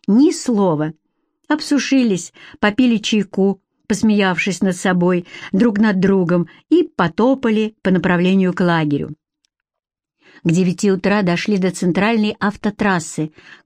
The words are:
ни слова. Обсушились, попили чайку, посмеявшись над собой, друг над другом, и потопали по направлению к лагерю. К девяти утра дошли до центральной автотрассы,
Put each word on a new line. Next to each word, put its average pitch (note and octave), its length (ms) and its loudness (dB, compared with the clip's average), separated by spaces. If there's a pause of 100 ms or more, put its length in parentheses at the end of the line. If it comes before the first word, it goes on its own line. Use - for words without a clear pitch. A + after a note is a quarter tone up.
ни C4+ 240 4
слова. F3 640 -2 (560)
Обсушились, C4 840 -2 (260)
попили A3 380 2
чайку, G3 640 -2 (240)
посмеявшись G3 760 0
над F#3 160 0
собой, F3+ 500 0 (260)
друг G3+ 260 2
над G#3 200 2
другом, F3+ 480 2 (220)
и E4+ 140 4
потопали A3 960 0
по F#3+ 100 0
направлению F3+ 600 2
к F3+ 80 -6
лагерю. D#3 540 0 (1300)
К E3+ 80 0
девяти F3+ 420 0
утра G3 300 0
дошли F3 340 -2
до F#3 140 -2
центральной G#3 680 0
автотрассы, G3 920 -4 (340)